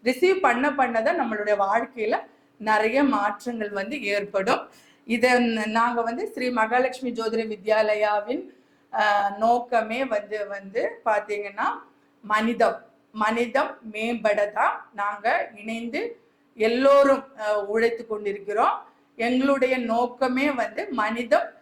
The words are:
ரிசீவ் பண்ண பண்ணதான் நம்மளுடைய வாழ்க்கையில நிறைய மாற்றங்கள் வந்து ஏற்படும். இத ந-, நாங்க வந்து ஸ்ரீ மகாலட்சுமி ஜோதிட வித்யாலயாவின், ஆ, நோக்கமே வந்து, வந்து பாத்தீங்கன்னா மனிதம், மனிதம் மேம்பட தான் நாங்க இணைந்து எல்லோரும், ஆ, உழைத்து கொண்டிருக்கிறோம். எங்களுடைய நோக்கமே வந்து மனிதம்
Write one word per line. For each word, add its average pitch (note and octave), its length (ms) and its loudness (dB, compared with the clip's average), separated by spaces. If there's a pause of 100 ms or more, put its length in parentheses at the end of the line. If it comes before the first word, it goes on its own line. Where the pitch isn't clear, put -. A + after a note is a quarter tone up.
ரிசீவ் F4 420 2
பண்ண B3 220 2 (100)
பண்ணதான் B3 440 0
நம்மளுடைய G#3 420 0
வாழ்க்கையில A3+ 520 -2 (540)
நிறைய A3 340 2
மாற்றங்கள் G#3+ 760 -2
வந்து G#3+ 160 -6 (180)
ஏற்படும். G3+ 480 0 (540)
இத A#3 100 2 (140)
ந-, A3+ 280 0 (100)
நாங்க A#3+ 240 2
வந்து A#3+ 220 -4 (100)
ஸ்ரீ B3+ 140 -4 (120)
மகாலட்சுமி B3 520 0
ஜோதிட A3+ 400 -4
வித்யாலயாவின், G#3+ 920 0 (500)
ஆ, A3 80 0 (420)
நோக்கமே A#3 560 2 (140)
வந்து, G#3 340 -4
வந்து G3 360 -6 (220)
பாத்தீங்கன்னா G#3 640 -2 (560)
மனிதம், G#3+ 560 2 (320)
மனிதம் A#3 600 0 (200)
மேம்பட G#3+ 480 -2 (120)
தான் C4 240 0 (260)
நாங்க G3+ 260 -4 (280)
இணைந்து A3+ 460 -8 (560)
எல்லோரும், C4+ 680 6 (160)
ஆ, G#3+ 60 -6 (280)
உழைத்து A3+ 340 0
கொண்டிருக்கிறோம். G#3 680 -2 (380)
எங்களுடைய B3+ 640 2
நோக்கமே B3 720 0
வந்து B3+ 300 -4 (100)
மனிதம் A#3 560 0 (140)